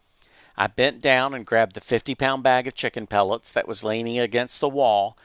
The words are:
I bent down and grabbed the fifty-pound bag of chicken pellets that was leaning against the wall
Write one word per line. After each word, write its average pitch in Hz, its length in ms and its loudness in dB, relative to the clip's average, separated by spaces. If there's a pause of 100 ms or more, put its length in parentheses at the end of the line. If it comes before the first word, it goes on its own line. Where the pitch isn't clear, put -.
(560)
I 98 100 2
bent 123 360 -2
down 135 320 2
and 120 100 -10
grabbed 113 300 2
the 101 80 -14
fifty-pound 131 600 -2
bag 127 240 4
of 131 80 -10
chicken 117 320 -6
pellets 101 460 0
that - 160 -2
was 107 160 -8
leaning 117 340 -2
against 120 400 -2
the 147 120 0
wall 113 540 0